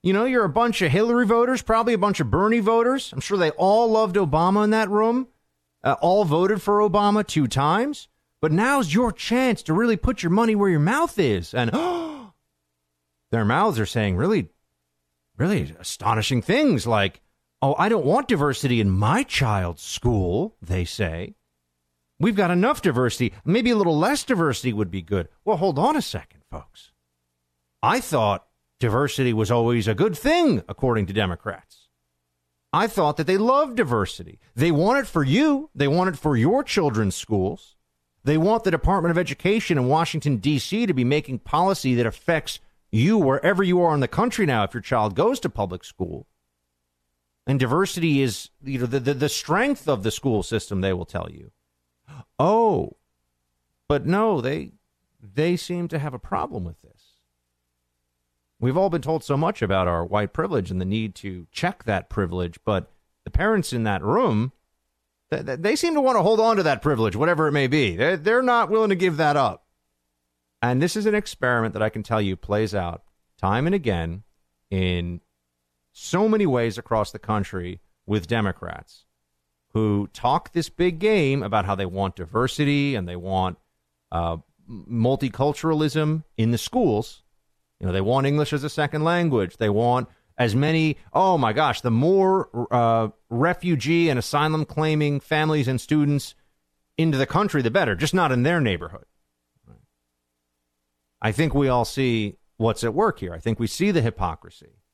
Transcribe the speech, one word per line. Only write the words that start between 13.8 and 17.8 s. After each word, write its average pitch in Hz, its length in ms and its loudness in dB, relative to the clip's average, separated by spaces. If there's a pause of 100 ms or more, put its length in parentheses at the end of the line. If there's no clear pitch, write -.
saying 101 300 -2
really, 143 320 0 (880)
really 95 420 -2
astonishing 110 640 -2
things 220 460 2
like, 104 320 0 (420)
"Oh, 139 160 0
I 196 120 2